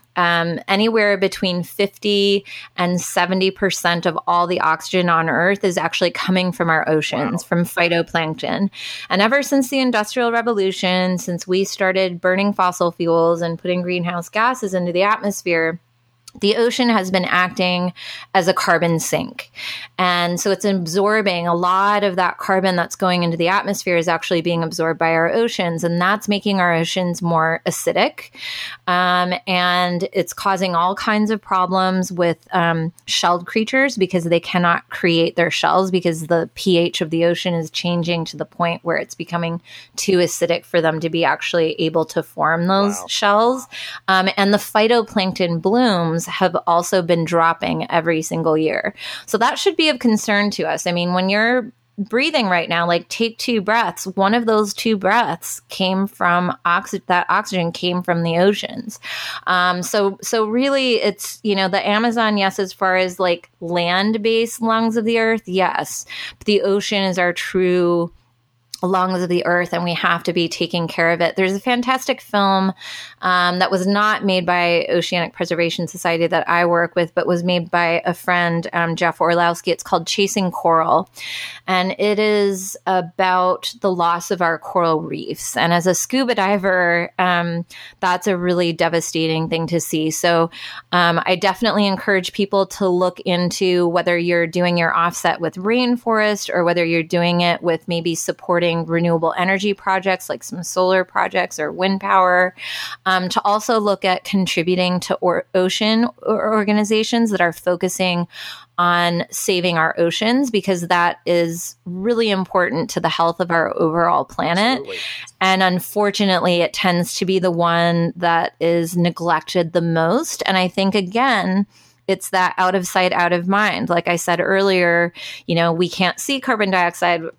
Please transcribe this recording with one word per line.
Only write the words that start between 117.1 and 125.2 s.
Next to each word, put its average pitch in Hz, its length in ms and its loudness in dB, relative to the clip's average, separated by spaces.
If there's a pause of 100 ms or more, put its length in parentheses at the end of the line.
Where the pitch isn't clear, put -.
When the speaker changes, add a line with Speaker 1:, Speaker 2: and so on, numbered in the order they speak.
Speaker 1:
to 190 100 -2
be 190 120 2
the 180 120 2
one 170 640 2
that 170 420 0
is 170 380 0
neglected 170 800 0
the 170 80 4
most. 170 640 0
And 190 100 2
I 185 120 2
think, 190 260 0
again, 202 720 0 (420)
it's 190 220 -2
that 185 280 0
out 185 160 2
of 180 120 0
sight, 185 260 2
out 175 200 2
of 175 140 0
mind. 196 420 0
Like 170 200 0
I 175 80 0
said 170 240 -2
earlier, 180 720 2 (340)